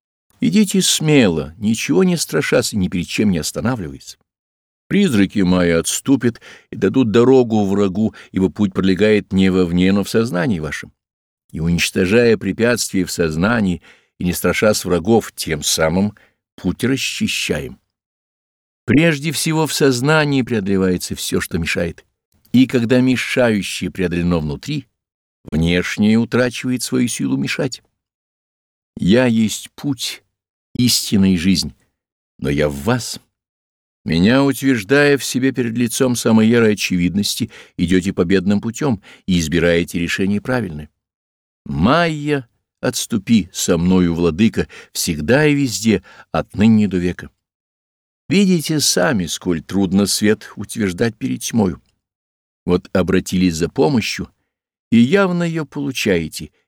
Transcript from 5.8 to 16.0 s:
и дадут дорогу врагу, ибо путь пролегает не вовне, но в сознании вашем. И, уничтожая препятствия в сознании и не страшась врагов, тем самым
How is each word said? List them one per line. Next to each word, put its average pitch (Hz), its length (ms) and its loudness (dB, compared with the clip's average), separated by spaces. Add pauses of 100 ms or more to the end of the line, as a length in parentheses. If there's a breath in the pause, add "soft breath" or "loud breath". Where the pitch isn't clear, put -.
и - 60 -14
дадут 113 360 2
дорогу 117 540 4
врагу, 101 480 0 (180 loud breath)
ибо 95 180 0
путь 101 240 -2
пролегает 101 580 2
не 95 180 4
вовне, 92 420 2
но 101 120 0
в 92 60 -8
сознании 120 500 -2
вашем. - 340 -10 (580)
И, - 80 -10
уничтожая 95 760 2
препятствия 101 680 -2
в - 60 -10
сознании 90 680 -2 (380 soft breath)
и 90 60 -4
не 90 80 0
страшась 95 520 0
врагов, 90 480 2
тем 76 300 -6
самым 87 520 0 (400 soft breath)